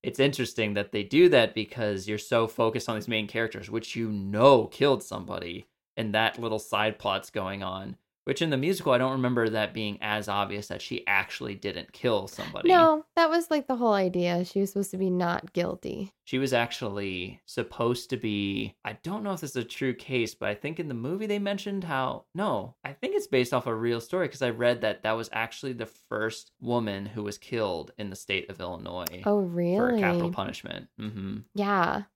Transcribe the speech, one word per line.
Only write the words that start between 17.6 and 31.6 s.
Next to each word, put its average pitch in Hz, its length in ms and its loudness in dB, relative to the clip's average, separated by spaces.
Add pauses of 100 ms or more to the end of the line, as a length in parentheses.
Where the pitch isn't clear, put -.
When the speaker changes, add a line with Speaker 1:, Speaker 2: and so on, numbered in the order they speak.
Speaker 1:
to 127 80 -2
be, 104 680 -2
I 107 180 -8
don't 208 220 -6
know 196 80 -4
if 175 80 -6
this 143 100 -6
is - 60 -8
a 117 80 -2
true 127 300 -2
case, 120 400 -2
but 104 160 -4
I 104 40 -2
think 156 240 -6
in 165 100 -4
the 131 60 -6
movie 160 320 -4
they 208 140 -2
mentioned 202 440 -4
how, 131 500 -2
no, 143 500 -2
I 139 80 -6
think 381 240 -4
it's - 100 0
based 127 280 2
off 123 120 0
a 117 80 0
real 117 280 0
story 180 260 0
'cause - 140 -6
I 123 80 2
read 120 320 2
that 107 200 0
that 110 140 2
was 113 160 -4
actually 117 400 -4
the 113 140 -6
first - 760 -4
woman 107 460 0
who 107 180 -6
was 101 140 -6
killed 92 600 -4
in 104 120 -6
the 92 60 -10
state - 320 -4
of 90 120 -12
Illinois 87 640 -8
Speaker 2:
Oh, 208 180 4
Speaker 1:
for 180 560 2
capital 180 220 2
Speaker 2:
really? 170 100 0
Speaker 1:
punishment. - 580 -6 (120)
Mm-hmm. 104 380 -6 (160)
Speaker 2:
Yeah. 202 480 2 (140)